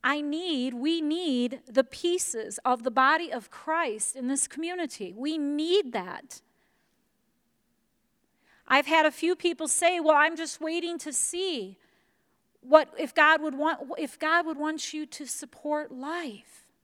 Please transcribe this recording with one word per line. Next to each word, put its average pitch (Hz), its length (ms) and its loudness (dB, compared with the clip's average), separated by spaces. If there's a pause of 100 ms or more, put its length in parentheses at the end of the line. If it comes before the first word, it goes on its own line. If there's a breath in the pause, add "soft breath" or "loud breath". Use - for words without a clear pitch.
I 285 160 0
need, 294 540 -2
we 311 260 -2
need 294 680 -2
the 254 180 2
pieces 349 800 -4
of 247 160 2
the 254 80 -2
body 277 420 2
of 233 180 -8
Christ 311 640 -4
in 254 120 -6
this 269 200 0
community. 311 720 -6
We 302 220 -4
need 294 540 0
that. - 500 -8 (2250 soft breath)
I've 269 180 4
had 311 200 6
a 294 60 4
few 349 240 0
people 330 320 -2
say, 349 320 2
"Well, 311 160 6
I'm 320 200 6
just - 240 -8
waiting 339 380 -4
to 302 140 -10
see 269 680 -4 (840)
what, 285 360 6
if 277 160 -4
God 311 260 6
would 302 140 -4
want, 302 240 0 (180)
if - 220 -6
God 311 260 2
would 320 140 -4
want 302 340 -4
you 302 140 -6
to - 180 -14
support 294 680 -6
life." 277 760 -10 (180)